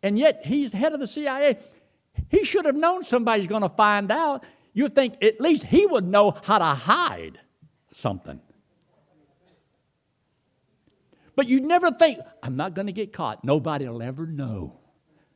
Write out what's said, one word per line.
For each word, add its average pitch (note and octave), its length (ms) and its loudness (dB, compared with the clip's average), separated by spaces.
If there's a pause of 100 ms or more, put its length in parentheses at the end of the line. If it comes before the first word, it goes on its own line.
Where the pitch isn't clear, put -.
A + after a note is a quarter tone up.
and G3+ 160 0
yet C#4+ 280 2
he's C4 260 -2
head D4 220 -2
of C#4 60 -6
the C#4 60 -6
C D4 200 -8
I C4+ 160 -4
A. C#4+ 160 2 (680)
He F#4+ 160 2
should F4+ 200 -2
have C#4+ 100 2
known E4+ 300 0
somebody's A3+ 420 0
gonna G3+ 220 -2
find G3+ 420 2
out. C#4+ 340 -2 (280)
You'd - 220 -2
think C4 280 0
at A3 180 2
least D4+ 240 2
he G4 220 4
would C4+ 200 2
know G3+ 260 4 (100)
how G#3 160 2
to F3+ 60 2
hide C#3+ 720 -2 (540)
something. F2+ 480 -8 (3000)
But C4+ 120 0
you'd C4 160 2
never F4 260 4
think, D4+ 280 2 (240)
"I'm B2+ 140 -8
not E3 180 -6
gonna G3 180 -8
get G#3 200 -8
caught. A#2+ 320 -8
Nobody'll C#3 580 -2
ever C3 240 -10
know." A#2+ 540 -10 (560)